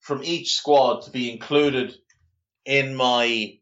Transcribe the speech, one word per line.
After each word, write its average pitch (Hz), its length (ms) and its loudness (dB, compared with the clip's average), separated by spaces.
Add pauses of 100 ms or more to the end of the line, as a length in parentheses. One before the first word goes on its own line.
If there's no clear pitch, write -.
from 139 220 -6
each 165 300 -4
squad 143 500 2
to - 80 -20
be 123 200 -4
included 135 640 0 (720)
in 135 280 0
my 120 680 0